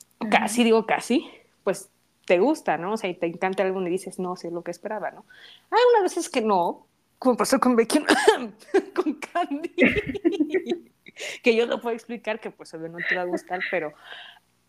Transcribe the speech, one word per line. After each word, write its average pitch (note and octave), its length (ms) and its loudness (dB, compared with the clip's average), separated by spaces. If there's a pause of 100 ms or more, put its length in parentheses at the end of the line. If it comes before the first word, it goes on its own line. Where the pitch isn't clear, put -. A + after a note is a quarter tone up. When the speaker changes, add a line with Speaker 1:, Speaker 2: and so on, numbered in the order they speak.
(220)
Speaker 1:
Ujú. A3 80 -4
Speaker 2:
casi, A3 340 2
digo A3+ 220 4
casi, - 420 0 (360)
pues, - 260 -4 (360)
te F3+ 140 4
gusta, G#3+ 380 2
¿no? F3+ 160 -6
O A3+ 40 -2
sea, G3 120 -6
y F3 60 -6
te E3+ 100 -4
encanta F#3 380 -2
el F#3+ 60 0
álbum F#3+ 180 -4
y - 20 -2
dices, F#3 300 -6
"No, F3+ 160 -6
sí F3+ 120 -12
es E3+ 60 -8
lo E3+ 100 -8
que E3+ 80 -8
esperaba", G3+ 400 -8
¿no? E3+ 140 -18 (460)
Hay G4+ 80 6 (140)
unas G#4 100 6
veces F4 260 -2
que B3+ 120 0
no, G3 440 0 (320)
como B3 180 2
pasó A#3 240 2
con B3 160 2
Becky, A3+ 300 4
<coughs> - 880 2
con D4+ 200 -2
Candy, E4+ 600 -6
<laughs> D#4 1160 0 (500)
que A#3 120 4
yo A#3 100 2
no A#3+ 160 -4
puedo A#3 140 -4
explicar A3+ 440 -8
que, G3 120 -12
pues, - 240 -20
obvio D#3+ 140 -10
no E3+ 100 -14 (100)
te F#3 60 -2
va F3+ 80 -4
a - 20 -4
gustar, F3+ 340 -6 (120)
pero D#3+ 200 -4 (760)